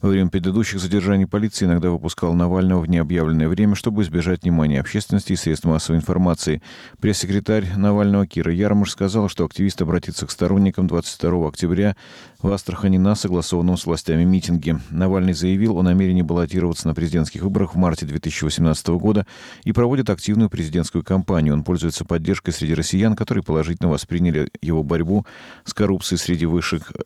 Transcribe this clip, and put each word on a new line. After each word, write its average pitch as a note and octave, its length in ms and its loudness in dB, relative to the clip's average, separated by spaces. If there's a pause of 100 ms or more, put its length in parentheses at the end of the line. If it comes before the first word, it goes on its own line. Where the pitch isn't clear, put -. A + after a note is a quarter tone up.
Во G2+ 100 0
время F#2+ 200 4
предыдущих F#2+ 480 0
задержаний F#2+ 480 2
полиция G#2 400 -2
иногда F2 240 2
выпускала E2+ 440 -2
Навального F2+ 480 2
в D#2+ 60 -4
необъявленное D#2+ 600 2
время, G2+ 260 2
чтобы G#2+ 280 -2
избежать F2 420 -2
внимания D#2 340 2
общественности G2+ 540 -2
и F#2 40 0
средств D#2+ 300 -2
массовой D#2+ 320 2
информации. E2+ 640 0 (380)
Пресс-секретарь G2+ 680 0 (100)
Навального G2+ 520 2
Кира E2 260 0
Ярмуш G2+ 380 2
сказала, G2+ 360 0
что E2+ 160 -2
активист F#2 380 -2
обратится E2 460 -2
к - 20 -12
сторонникам F#2+ 560 2
двадцать E2+ 300 -2
второго E2+ 320 0
октября F2+ 480 0 (460)
в F#2+ 100 0
Астрахани F#2+ 460 0
на G2+ 180 4
согласованном F2+ 600 0
с - 100 -6
властями E2 360 0
митинге. E2+ 560 2 (120)
Навальный F#2 420 0
заявил F#2 460 0
о F#2 40 2
намерении F#2 400 4
баллотироваться E2+ 640 -2
на D#2+ 80 0
президентских D#2+ 480 -2
выборах G2 320 -2
в F2 40 0
марте E2+ 280 0
две C#2+ 140 -6
тысячи - 240 -6
восемнадцатого E2 560 0
года G#2 260 2 (380)
и A2 80 -2
проводит A#2+ 380 0
активную G#2 380 0
президентскую E2 540 -2
кампанию. F#2 220 0 (300)
Он D2+ 100 -2
пользуется E2+ 400 -2
поддержкой F2 460 -2
среди D#2+ 240 -2
россиян, F#2+ 420 0
которые G#2+ 260 -2
положительно E2 460 -2
восприняли E2 600 0 (100)
его D#2 220 -2
борьбу E2+ 420 0 (400)
с - 80 -14
коррупцией F#2+ 460 -2
среди E2+ 260 -2
высших E2 480 -2 (140)